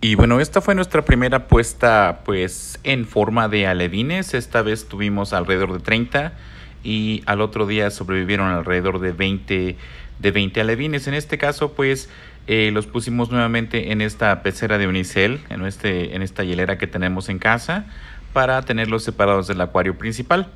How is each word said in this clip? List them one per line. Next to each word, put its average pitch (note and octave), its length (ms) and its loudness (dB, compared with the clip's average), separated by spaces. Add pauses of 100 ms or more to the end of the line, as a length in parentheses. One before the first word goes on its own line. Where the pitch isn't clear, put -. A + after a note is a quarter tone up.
Y G#2+ 140 4
bueno, A#2 240 6
esta D#3 220 2
fue F#3+ 160 2
nuestra F3 280 2
primera B2+ 440 2
puesta, A2+ 760 4
pues, F#2 600 -4
en B2+ 200 0
forma A2 440 2
de G2+ 180 2
alevines. G2 640 0
Esta A#2+ 300 0
vez G#2+ 240 -2
tuvimos G2+ 460 -2
alrededor F#2 400 0
de F2+ 80 -6
treinta A#2+ 540 0 (500)
y G#2+ 420 -2
al G#2 140 0
otro G#2+ 260 0
día G#2 240 0
sobrevivieron F#2+ 560 -2
alrededor F2+ 540 0
de F#2 100 -2
veinte, F#2+ 680 -2 (440)
de G2+ 100 2
veinte G2 300 0
alevines. C#3 480 0
En C#3 60 -2
este D3+ 220 -4
caso, D3 360 0
pues, C3+ 360 -2 (380)
eh, G#2+ 260 2
los G#2 140 -2
pusimos A#2+ 460 -2
nuevamente A#2 580 0
en G#2+ 100 0
esta G#2+ 440 0
pecera G#2 340 0
de G2+ 80 2
unicel, F#2+ 540 0 (100)
en F#2 140 -6
este, F#2+ 500 -4
en F#2 80 -4
esta F#2+ 220 -4
hielera F2+ 340 -2
que - 80 -2
tenemos F#2 420 -2
en F#2 120 -4
casa, A#2+ 460 0 (460)
para C3 300 4
tenerlos A2+ 400 0
separados G2+ 460 2
del F#2+ 120 -2
acuario F2+ 380 0
principal B2 580 -2